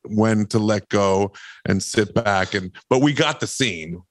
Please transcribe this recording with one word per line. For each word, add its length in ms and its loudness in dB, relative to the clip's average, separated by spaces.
when 420 2
to 140 0
let 300 -2
go 420 2
and 160 0
sit 320 -2
back. 400 0
And, 160 -4
but 120 4
we 120 4
got 260 0
the 80 -6
scene. 640 -4